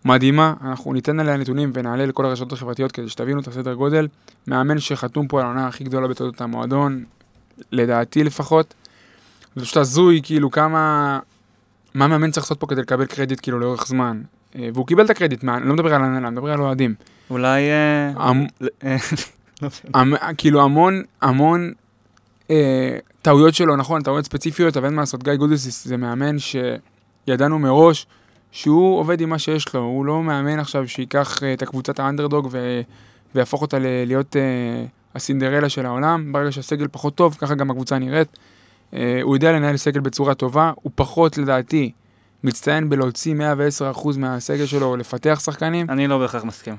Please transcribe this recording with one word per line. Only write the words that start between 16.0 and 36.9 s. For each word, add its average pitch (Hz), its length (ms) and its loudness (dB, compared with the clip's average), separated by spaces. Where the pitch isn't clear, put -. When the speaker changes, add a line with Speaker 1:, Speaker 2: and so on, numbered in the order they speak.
Speaker 1:
ההנהלה, 131 260 -2
אני 117 80 -6
מדבר 143 160 -4
על 147 80 0
אוהדים. 131 340 0
Speaker 2:
אולי, 131 400 2
אה, 147 460 2
Speaker 1:
המ-, 135 300 2
Speaker 2:
ל-, 127 60 -4
אה, 135 120 0
<laughs> - 340 -20
לא 143 60 -4
משנה. - 260 -16
Speaker 1:
המ-, 139 440 2
כאילו, 147 240 4
המון, 170 400 4
המון, 156 500 2
אה, 131 480 2
טעויות 151 320 8
שלו, 160 220 2
נכון, 151 260 -2
טעויות 143 220 -2
ספציפיות, 156 520 0
אבל 131 100 -2
אין 147 80 -2
מה 151 80 0
לעשות, 135 220 -6
גיא 143 100 0
גודס 143 520 0
זה 127 100 -4
מאמן 127 420 -2
שידענו 131 1200 -4
מראש 151 480 6
שהוא 175 460 4
עובד 165 220 0
עם 165 80 -2
מה 160 100 -2
שיש 151 360 -4
לו, 127 60 -2
הוא 127 260 -2
לא 156 160 0
מאמן 151 360 -2
עכשיו 143 300 -4
שייקח, 135 540 -2
אה, 135 100 -2
את 127 100 -4
הקבוצת 135 380 -6
האנדרדוג 143 500 -2
ו-, 123 300 -4
ויהפוך 131 280 0
אותה 143 160 -2
ל-, 127 280 0
להיות, 135 300 -2
אה, 139 60 2
הסינדרלה 139 540 0
של 139 180 -4
העולם. 147 460 -2
ברגע 143 200 -2
שהסגל 147 380 -4